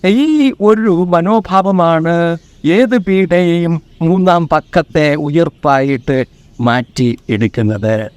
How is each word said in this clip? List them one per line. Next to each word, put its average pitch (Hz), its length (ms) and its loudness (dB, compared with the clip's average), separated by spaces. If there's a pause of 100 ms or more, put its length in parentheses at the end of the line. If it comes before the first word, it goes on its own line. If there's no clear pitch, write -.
(120)
ഈ 285 480 0
ഒരു 208 460 2
മനോഭാവമാണ് 170 1300 0 (320)
ഏത് 240 280 2
പീഡയെയും 175 840 0 (200)
മൂന്നാം 175 480 2
പക്കത്തെ 151 720 0
ഉയർപ്പായിട്ട് 139 1040 -2 (320)
മാറ്റി 120 600 -2 (100)
എടുക്കുന്നത്. 107 880 -2